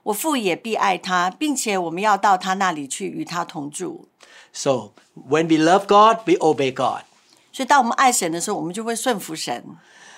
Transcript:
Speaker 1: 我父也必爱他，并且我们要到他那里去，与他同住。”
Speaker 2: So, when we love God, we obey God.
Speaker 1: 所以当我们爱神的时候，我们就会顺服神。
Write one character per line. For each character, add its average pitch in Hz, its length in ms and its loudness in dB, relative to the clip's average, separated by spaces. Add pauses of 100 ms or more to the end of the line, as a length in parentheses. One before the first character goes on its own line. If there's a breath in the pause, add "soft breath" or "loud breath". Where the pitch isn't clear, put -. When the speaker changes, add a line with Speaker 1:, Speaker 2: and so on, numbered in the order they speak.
Speaker 1:
我 208 80 -2
父 294 240 -2
也 196 180 0
必 214 200 -6
爱 190 220 0
他， 180 340 -2
并 294 260 -4
且 208 200 -2
我 175 140 -2
们 175 120 -6
要 214 140 2
到 196 200 4
他 190 180 -2
那 190 180 0
里 147 140 -8
去， 190 200 -8
与 160 180 -8
他 170 200 -6
同 147 260 -10
住。” - 380 -12 (440 soft breath)
Speaker 2:
So, 120 400 -2 (360 soft breath)
when 156 200 2
we 156 140 4
love 190 240 4
God, 208 400 6
we 170 120 4
obey 143 340 0
God. 120 300 -4 (500 soft breath)
Speaker 1:
所 262 120 -6
以 - 20 -6
当 285 140 6
我 233 40 4
们 226 120 -2
爱 254 160 4
神 180 180 -2
的 170 100 -4
时 208 100 -4
候， 190 80 -4
我 151 40 -6
们 165 100 -6
就 220 120 -10
会 233 100 -4
顺 226 240 -2
服 160 160 -12
神。 123 300 -8 (540 loud breath)